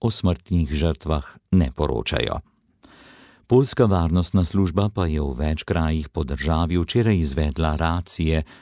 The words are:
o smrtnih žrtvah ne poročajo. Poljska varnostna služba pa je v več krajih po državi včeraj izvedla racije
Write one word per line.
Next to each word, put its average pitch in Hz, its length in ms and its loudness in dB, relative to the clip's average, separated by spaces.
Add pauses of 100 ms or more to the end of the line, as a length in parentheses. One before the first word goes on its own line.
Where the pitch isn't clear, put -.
o 117 100 0
smrtnih 87 640 -2
žrtvah 78 520 -2 (240)
ne 82 240 4
poročajo. 64 640 -2 (1120)
Poljska 127 340 4
varnostna 90 600 2
služba 95 400 0 (100)
pa 87 160 -2
je 76 80 -2
v 71 160 -2
več 76 320 -2
krajih 80 480 0
po 82 80 -2
državi 78 560 0
včeraj 107 400 2
izvedla 76 580 0
racije 80 680 -2 (180)